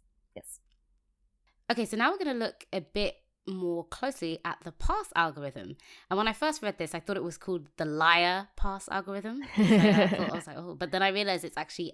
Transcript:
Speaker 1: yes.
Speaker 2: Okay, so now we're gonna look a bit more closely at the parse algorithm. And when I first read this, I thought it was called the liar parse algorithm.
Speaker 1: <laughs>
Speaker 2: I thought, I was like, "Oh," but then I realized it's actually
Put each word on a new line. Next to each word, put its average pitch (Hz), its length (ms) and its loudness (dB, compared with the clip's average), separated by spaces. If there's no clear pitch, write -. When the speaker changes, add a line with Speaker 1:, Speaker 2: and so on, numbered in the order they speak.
Speaker 1:
yes. - 240 -16
Speaker 2:
Okay, 233 160 -2
so 220 120 -6
now 247 120 2
we're 392 80 -2
gonna 311 160 -2
look 226 380 -6
a 190 100 -4
bit 202 340 -4
more 175 380 -4
closely 175 600 -6
at 170 200 -6
the 165 80 -12
parse - 420 0
algorithm. 147 640 -2
And 185 80 0
when 214 100 2
I 220 60 2
first - 280 -2
read 208 160 -4
this, 160 160 -6
I 170 60 -6
thought 202 180 -4
it 127 60 -4
was 170 140 -8
called 170 280 -6
the 160 60 -2
liar 170 720 4
parse 196 340 -2
algorithm. 196 600 -6
Speaker 1:
<laughs> - 60 -12
Speaker 2:
I 202 500 8
thought, 180 240 -2
I - 40 -6
was 170 120 -8
like, 151 120 -14
"Oh," 170 160 -12
but 151 180 -8
then 185 100 2
I 196 60 6
realized 190 360 0
it's 160 140 -12
actually 156 360 -8